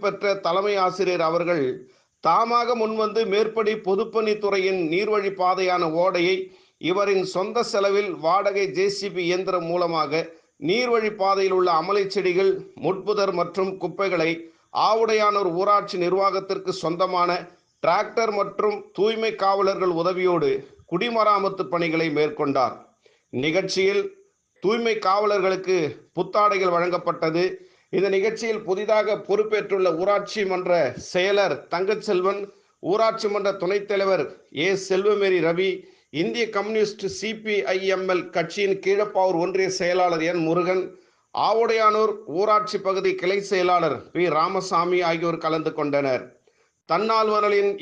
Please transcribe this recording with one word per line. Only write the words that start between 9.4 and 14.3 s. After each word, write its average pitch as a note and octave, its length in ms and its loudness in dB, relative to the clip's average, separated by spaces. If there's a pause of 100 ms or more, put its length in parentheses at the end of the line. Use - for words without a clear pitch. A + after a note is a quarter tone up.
மூலமாக E3 520 0 (460)
நீர்வழி A#3 420 0 (120)
பாதையில் F#3+ 360 2
உள்ள F3+ 120 2 (100)
அமலை G3 240 0 (100)
செடிகள், F#3 380 2 (320)
முட்புதர் G3 560 -2
மற்றும் F#3+ 320 -4 (100)
குப்பைகளை F3 480 -2 (580)